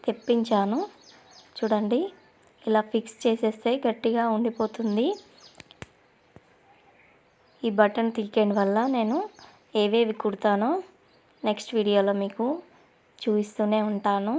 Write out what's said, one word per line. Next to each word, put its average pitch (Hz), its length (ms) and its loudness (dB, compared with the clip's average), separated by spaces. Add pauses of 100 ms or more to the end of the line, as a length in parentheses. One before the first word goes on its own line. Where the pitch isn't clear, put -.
తెప్పించాను. 226 720 0 (760)
చూడండి, 214 420 0 (680)
ఇలా 214 140 4 (100)
ఫిక్స్ 226 320 -4
చేసేస్తే 226 480 0 (140)
గట్టిగా 233 380 0 (120)
ఉండిపోతుంది. 220 720 -2 (2500)
ఈ 233 40 2 (100)
బటన్ 220 380 2
తీకెన్ 208 420 0
వల్ల 196 180 2 (200)
నేను 226 200 0 (680)
ఏవేవి 220 400 2
కుడతానో 208 480 0 (800)
నెక్స్ట్ 214 300 -6
వీడియోలో 202 440 4
మీకు 208 240 -4 (760)
చూపిస్తూనే 208 680 0
ఉంటాను. 202 500 -2